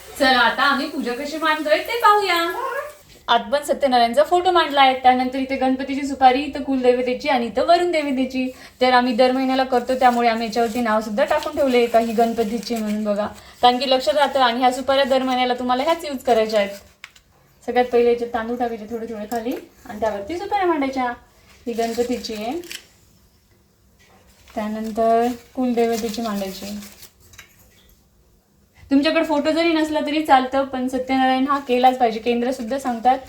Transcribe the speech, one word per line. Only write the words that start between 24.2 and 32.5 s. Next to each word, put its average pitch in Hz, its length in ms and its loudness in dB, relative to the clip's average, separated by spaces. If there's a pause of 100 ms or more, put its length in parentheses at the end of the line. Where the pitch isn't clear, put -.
त्यानंतर 220 720 0 (280)
कुलदेवतेची 233 680 -2
मांडायची. 202 580 -8 (2000)
तुमच्याकडे 311 320 2
फोटो 302 280 0
जरी 330 220 2
नसला 302 260 0
तरी 294 260 -2
चालतं, 269 400 4
पण 254 220 -6
सत्यनारायण 262 600 0
हा 285 120 0
केलाच 254 380 2
पाहिजे, 226 220 0
केंद्र 240 320 -2